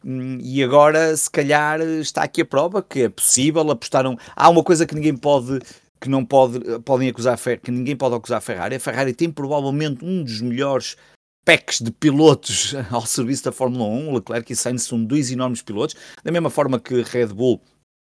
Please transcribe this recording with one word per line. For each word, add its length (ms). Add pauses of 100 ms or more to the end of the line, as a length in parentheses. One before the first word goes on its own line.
hum, 340
e 240
agora, 540
se 140
calhar, 500
está 400
aqui 220
a 20
prova 380
que 180
é 80
possível, 640
apostaram, 480 (160)
há 160
uma 120
coisa 220
que 80
ninguém 240
pode, 420 (400)
que 80
não 160
pode, 360 (220)
podem 280
acusar 240
a 40
Fer-, 220
que 120
ninguém 240
pode 180
acusar 240
a 40
Ferrari. 340
A 40
Ferrari 360
tem 160
provavelmente 760
um 180
dos 180
melhores 540 (500)
packs 360
de 100
pilotos 800 (100)
<laughs> 80
ao 140
serviço 400
da 60
Fórmula 340
um. 280
Leclerc 380
e 40
Sainz 280
são 200
dois 280
enormes 300
pilotos, 340 (280)
da 80
mesma 180
forma 300
que 220
Red 260
Bull 340 (420)